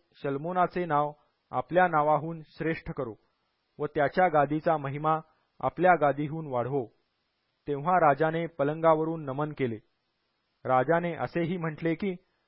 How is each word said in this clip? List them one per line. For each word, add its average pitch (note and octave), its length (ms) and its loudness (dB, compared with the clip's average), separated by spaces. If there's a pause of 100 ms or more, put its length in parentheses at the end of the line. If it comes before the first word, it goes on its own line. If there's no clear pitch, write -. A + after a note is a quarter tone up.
(240)
शल्मोनाचे E3+ 600 -2
नाव D3 280 0 (380)
आपल्या E3+ 360 2
नावाहून D#3 600 0
श्रेष्ठ D#3+ 440 -6
करो A#2 240 -8 (640)
व C#3+ 60 -2
त्याच्या D3+ 420 2
गादीचा D#3 500 2
महिमा D3 420 -2 (400)
आपल्या E3+ 360 4
गादीहून D3 520 -2
वाढवो." B2+ 380 -2 (840)
तेव्हा D3+ 320 0
राजाने D#3+ 480 2
पलंगावरून D#3+ 760 0
नमन C#3+ 280 -4
केले. C3 240 -2 (880)
राजाने D3+ 480 2
असेही E3 440 -4
म्हटले D#3+ 380 -4
की, F#3 200 -4 (320)